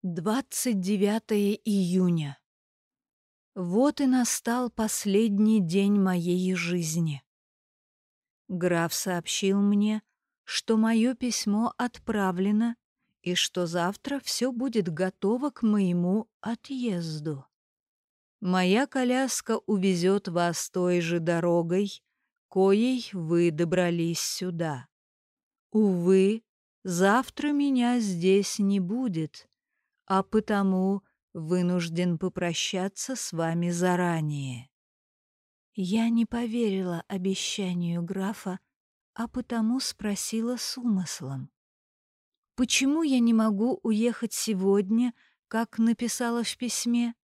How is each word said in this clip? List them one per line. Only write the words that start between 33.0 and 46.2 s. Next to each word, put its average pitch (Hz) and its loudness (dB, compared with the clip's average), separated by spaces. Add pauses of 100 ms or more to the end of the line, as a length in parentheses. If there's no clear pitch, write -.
с - -8
вами 165 0
заранее. 160 -2 (1040)
Я 214 0
не 233 2
поверила 214 -2
обещанию 180 -4
графа, 190 -6 (520)
а 226 -8
потому 240 -2
спросила 226 -4
с - -8
умыслом: 151 -4 (1040)
«Почему 269 2
я 269 2
не 233 4
могу 220 2
уехать 226 0
сегодня, 202 0 (360)
как 226 -4
написала 233 0